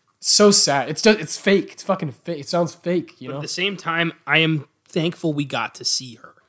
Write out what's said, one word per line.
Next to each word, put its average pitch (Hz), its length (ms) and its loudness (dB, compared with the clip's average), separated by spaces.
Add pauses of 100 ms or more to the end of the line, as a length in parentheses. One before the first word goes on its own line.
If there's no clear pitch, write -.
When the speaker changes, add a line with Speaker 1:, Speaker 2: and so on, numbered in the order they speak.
(180)
Speaker 1:
so - 320 6
sad. 139 380 4
It's, 151 180 -2
it's 185 320 2
fake. 196 340 0
It's - 120 -16
fucking 190 260 -4
fake. 156 300 -10
It 135 80 -12
sounds 170 260 -2
fake, 175 460 -6
you 131 80 -14
Speaker 2:
But 151 60 -10
Speaker 1:
know? 139 40 -8
Speaker 2:
at 147 40 -8
the 143 60 -10
same 190 280 -4
time, 165 360 -2 (140)
I 147 120 2
am 160 280 2 (180)
thankful 170 480 -4
we 147 120 -4
got 123 320 -6
to - 80 -12
see 123 320 -6
her. - 180 -20 (140)